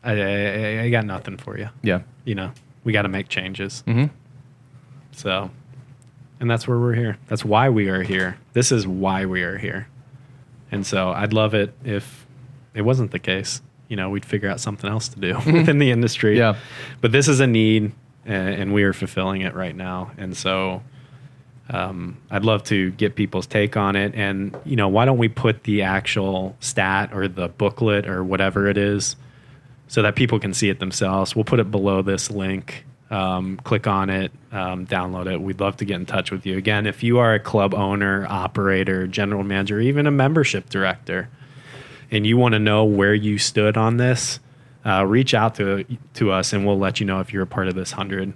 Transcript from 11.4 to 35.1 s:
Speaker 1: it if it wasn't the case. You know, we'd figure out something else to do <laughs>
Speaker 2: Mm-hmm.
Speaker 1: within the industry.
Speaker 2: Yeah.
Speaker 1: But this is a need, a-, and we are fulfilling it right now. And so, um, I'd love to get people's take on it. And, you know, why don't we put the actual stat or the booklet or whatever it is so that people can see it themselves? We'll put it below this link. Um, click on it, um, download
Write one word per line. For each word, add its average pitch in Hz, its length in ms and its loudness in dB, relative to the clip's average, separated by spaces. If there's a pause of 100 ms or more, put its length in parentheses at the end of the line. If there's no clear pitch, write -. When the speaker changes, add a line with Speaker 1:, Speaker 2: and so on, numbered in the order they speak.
Speaker 1:
it 101 200 0 (100)
if 101 420 -8 (480)
it 107 80 -4
wasn't 123 280 2
the - 80 -8
case. 95 440 -4 (260)
You 107 80 -6
know, 95 140 -4
we'd 101 140 -4
figure 101 260 -4
out 117 100 -6
something 104 300 -6
else 110 180 -4
to - 120 -14
do 92 140 -2
<laughs> - 0 -
Speaker 2:
Mm-hmm. 151 180 0
Speaker 1:
within 160 260 6
the 139 120 6
industry. 117 480 2
Speaker 2:
Yeah. 113 180 4 (440)
Speaker 1:
But 113 120 2
this 139 160 4
is 135 120 6
a 135 60 6
need, 110 460 4 (340)
a-, 113 40 -8
and 98 440 -2
we 104 100 4
are 98 80 4
fulfilling 95 500 -4
it 95 120 -6
right 90 200 -6
now. 92 440 -8
And 92 180 -8
so, 95 460 -2 (880)
um, 90 480 -8 (120)
I'd 101 140 -2
love 107 200 2
to 95 280 2
get 101 240 -2
people's 95 300 -2
take 104 300 0
on 101 200 2
it. 101 180 0
And, 98 500 -4
you 143 120 -2
know, 104 120 2
why 107 160 4
don't 131 140 4
we 117 100 4
put 110 360 0
the 104 180 0
actual 95 760 -2
stat 98 520 0
or 98 140 -2
the 90 220 -4
booklet 101 580 0
or 92 160 -4
whatever 95 460 0
it 101 80 2
is 101 400 0 (720)
so 113 140 2
that 104 140 2
people 117 240 2
can 98 120 -4
see 104 160 0
it 95 120 -2
themselves? 95 560 -2
We'll 110 80 2
put 120 160 4
it 101 100 0
below 98 320 2
this 95 280 -2
link. 95 540 -6 (240)
Um, 95 540 -2
click - 240 0
on 98 240 0
it, 95 220 -2 (180)
um, 92 340 -6
download 92 480 -4